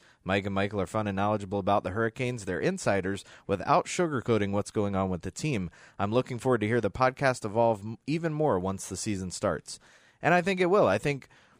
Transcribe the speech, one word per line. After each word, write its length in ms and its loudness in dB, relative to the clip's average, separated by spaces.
Mike 220 0
and 80 -4
Michael 280 0
are 60 0
fun 200 -2
and 80 -2
knowledgeable 440 0
about 240 2
the 80 -4
Hurricanes. 540 -4
They're 140 -2
insiders 640 -2
without 400 0
sugarcoating 640 0
what's 200 -2
going 240 -2
on 140 2
with 140 -4
the 80 -6
team. 400 -4
I'm 140 -2
looking 260 0
forward 240 2
to 60 2
hear 140 4
the 100 0
podcast 540 0
evolve 360 2
m-, 240 -10
even 280 -2
more 260 2
once 280 -4
the 100 -6
season 340 -4
starts." 480 -4
And 140 4
I 60 4
think 180 -2
it 120 4
will. 160 6
I 100 4
think, 300 -2